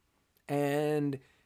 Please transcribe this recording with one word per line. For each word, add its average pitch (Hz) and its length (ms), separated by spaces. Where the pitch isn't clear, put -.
And, 143 680